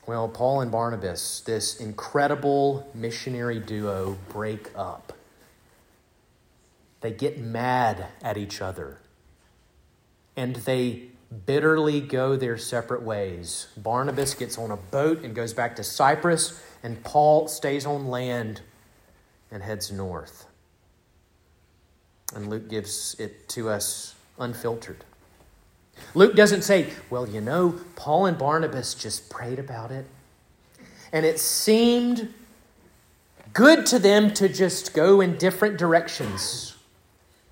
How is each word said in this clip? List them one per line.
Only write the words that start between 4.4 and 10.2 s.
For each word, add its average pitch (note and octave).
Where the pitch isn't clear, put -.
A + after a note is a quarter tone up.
up. -
They A2+
get C#3
mad A#2
at A#2
each G2+
other. F2